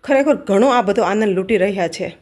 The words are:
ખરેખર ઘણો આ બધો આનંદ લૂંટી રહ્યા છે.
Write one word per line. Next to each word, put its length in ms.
ખરેખર 320
ઘણો 320
આ 140
બધો 220
આનંદ 300
લૂંટી 240
રહ્યા 300
છે. 340